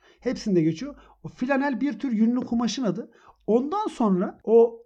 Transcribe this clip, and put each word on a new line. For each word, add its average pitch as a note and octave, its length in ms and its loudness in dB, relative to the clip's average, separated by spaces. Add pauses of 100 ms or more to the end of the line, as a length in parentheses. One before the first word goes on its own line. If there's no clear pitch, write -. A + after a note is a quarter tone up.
(200)
Hepsinde G#3 420 -2
geçiyor. E3 320 -2 (280)
O D#3+ 60 -16
flanel C4+ 520 -2
bir C#4 180 -4
tür C4+ 140 -4
yünlü A3+ 280 2
kumaşın A#3+ 420 -2
adı. G#3 280 -4 (360)
Ondan D4 400 0
sonra G#3 580 -2
o A#3 420 4